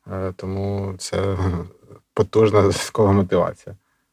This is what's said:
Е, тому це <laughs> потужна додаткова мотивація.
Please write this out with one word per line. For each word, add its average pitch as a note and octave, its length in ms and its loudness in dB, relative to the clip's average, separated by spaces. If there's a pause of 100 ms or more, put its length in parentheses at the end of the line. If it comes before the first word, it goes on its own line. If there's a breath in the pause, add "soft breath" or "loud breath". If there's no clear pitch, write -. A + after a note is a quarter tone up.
(120)
Е, F#2+ 240 -6
тому G2 600 -6
це F#2+ 380 -4 (360)
<laughs> - 420 -20
потужна G#2+ 480 4
додаткова G2 500 2
мотивація. F#2 640 0 (360)